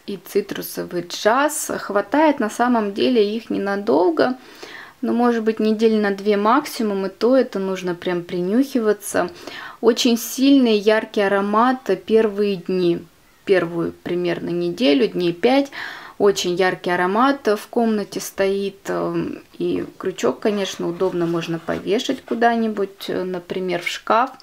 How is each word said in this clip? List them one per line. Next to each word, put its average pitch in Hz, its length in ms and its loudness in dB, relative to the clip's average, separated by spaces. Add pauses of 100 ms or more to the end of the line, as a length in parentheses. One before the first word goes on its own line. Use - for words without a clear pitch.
и 202 100 -8
цитрусовый 175 880 -6
джаз. 277 720 0
Хватает 285 640 2
на 214 100 -2
самом 226 460 0
деле 226 400 2
их 226 160 -8
ненадолго. 214 880 2 (640)
Ну, 226 120 -2
может 233 300 2
быть, 220 160 0
недели 220 360 2
на 208 140 2
две 196 280 0
максимум, 214 680 0
и 190 40 -4
то 233 280 2
это 247 220 0
нужно 185 340 -4
прям 175 300 -4
принюхиваться. 196 1040 0 (500)
Очень 233 380 4
сильный, 262 580 4
яркий 214 460 2
аромат 208 680 2 (200)
первые 208 480 2
дни, 175 500 0 (400)
первую 170 460 2
примерно 175 580 -4
неделю, 190 580 2
дней 175 260 -2
пять. 269 360 2 (480)
Очень 196 380 2
яркий 180 340 0
аромат 208 560 2
в - 220 0
комнате 220 520 -2
стоит, 196 680 -2
эм, 170 560 -4 (160)
и 175 260 -2 (140)
крючок, 233 400 -2
конечно, 196 500 -2
удобно 175 380 0
можно 165 320 -4
повешать 175 640 -4
куда-нибудь, 226 800 -2
э, 185 160 -4
например, 185 600 -6
в - 40 -8
шкаф. 247 440 0 (120)